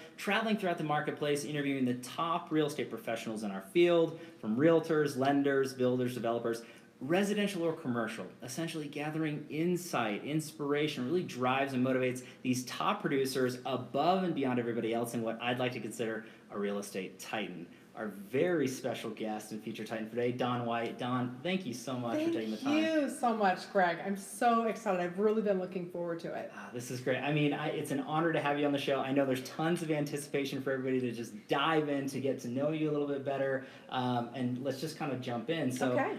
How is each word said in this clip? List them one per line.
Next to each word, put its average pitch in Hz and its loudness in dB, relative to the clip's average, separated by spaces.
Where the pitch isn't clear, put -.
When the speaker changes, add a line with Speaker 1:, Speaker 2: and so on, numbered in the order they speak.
Speaker 1:
traveling 214 0
throughout 175 0
the 165 -6
marketplace, 147 0
interviewing 143 0
the 123 2
top 165 -2
real 156 4
estate 131 -4
professionals 110 -4
in 101 -4
our 95 -6
field, 170 4
from 110 0
realtors, 156 4
lenders, 139 4
builders, 123 2
developers, 117 0
residential 190 2
or 165 2
commercial, 117 -4
essentially 156 -6
gathering 151 -4
insight, 151 0
inspiration, 147 0
really 170 2
drives 131 0
and 127 4
motivates 127 2
these 127 0
top - -2
producers 131 0
above 143 2
and 170 0
beyond 127 2
everybody 113 0
else 117 0
in 120 0
what 113 -2
I'd 123 -2
like 127 0
to 120 -6
consider 110 -4
a 110 -8
real 101 -2
estate 95 -8
titan. 87 -8
Our 110 -6
very 160 2
special 120 -4
guest 107 -6
and 107 -8
feature 110 -8
titan 110 -6
for 113 -12
today, 120 2
Dawn 123 0
White. 117 -2
Dawn, 123 -2
thank 185 -2
you - -4
so - -6
much 240 -2
for 302 0
Speaker 2:
Thank 330 0
Speaker 1:
taking 220 -2
the 214 -2
time. 285 2
Speaker 2:
you 311 2
so 233 0
much, 190 2
Greg. 175 4
I'm 202 -2
so 226 2
excited. 196 0
I've 175 -2
really 214 4
been 196 2
looking 180 -4
forward 170 -4
to 170 -8
it. - -8
Speaker 1:
Ah, 104 -12
this 120 -8
is 123 -6
great. 127 2
I 139 0
mean, 147 4
I, 151 -2
it's - -4
an 139 0
honor 156 2
to - 2
have 143 2
you 147 2
on 143 4
the 139 0
show. 135 2
I 135 -2
know 139 4
there's 131 0
tons 170 0
of 156 -4
anticipation 143 -2
for 139 0
everybody 131 2
to 123 0
just 110 -8
dive 147 4
in, 139 0
to 135 -4
get 127 0
to 123 -6
know 139 2
you 156 0
a - 2
little 147 2
bit 139 -2
better. 135 0
Um, 123 0
and 123 -2
let's 131 -2
just 156 -4
kind 147 -2
of 123 -4
jump 120 -4
in. 135 2
So, 127 0
Speaker 2:
Okay. 294 2